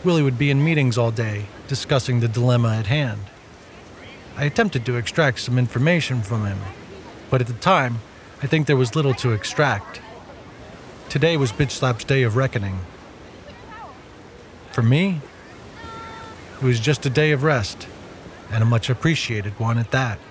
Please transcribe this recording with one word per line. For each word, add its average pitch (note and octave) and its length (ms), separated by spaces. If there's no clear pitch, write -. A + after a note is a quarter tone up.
Willie E3+ 180
would C3+ 160
be C#3+ 140
in C#3 120
meetings C#3 360
all A#2 100
day, A2 380
discussing B2+ 520
the A#2 80
dilemma A#2+ 480
at A2 100
hand. A#2+ 360
I C#3 60
attempted D3 420
to B2 120
extract B2+ 420
some B2 180
information B2+ 640
from G#2+ 240
him, G2 140
but C3 100
at A#2+ 80
the B2 60
time, B2+ 460
I C#3 40
think D#3 200
there D3+ 80
was B2+ 180
little C#3+ 200
to A#2+ 180
extract. A2+ 680
Today D#3+ 300
was C3 160
Bitch C#3 180
Slap's B2 320
day C3+ 200
of A2 120
reckoning. G2+ 440
For - 100
me, D3+ 400
it C3+ 60
was B2 160
just C#3+ 240
a C#3+ 40
day D3+ 220
of C#3 120
rest, C#3 440
and A2 100
a A2+ 40
much A#2 240
appreciated A2+ 680
one A2+ 200
at A#2 140
that. B2 280